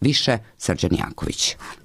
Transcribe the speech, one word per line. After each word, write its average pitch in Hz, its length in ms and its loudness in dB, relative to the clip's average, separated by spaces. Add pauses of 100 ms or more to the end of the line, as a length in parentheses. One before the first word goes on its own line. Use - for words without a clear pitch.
Više 135 360 2 (200)
Srđan - 420 0
Janković. - 560 -4 (300)